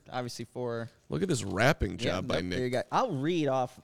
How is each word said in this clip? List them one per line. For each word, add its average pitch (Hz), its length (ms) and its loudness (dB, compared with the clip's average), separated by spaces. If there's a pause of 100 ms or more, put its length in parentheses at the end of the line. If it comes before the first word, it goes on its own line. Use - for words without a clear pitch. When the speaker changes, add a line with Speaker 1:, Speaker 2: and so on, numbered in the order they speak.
(120)
Speaker 1:
obviously, 123 340 -6
four. 117 440 -6 (200)
Speaker 2:
Look 151 120 -2
at 190 80 2
this 117 140 2
wrapping 98 560 2
Speaker 1:
Yeah, 120 60 -2 (100)
Speaker 2:
job 95 120 -2
by - 80 0
Speaker 1:
nope, 82 100 0
Speaker 2:
Nick. 90 120 -2
Speaker 1:
there 127 80 0
you 123 60 -2
go. 123 200 0
I'll 214 200 2
read 151 380 0
off 127 340 0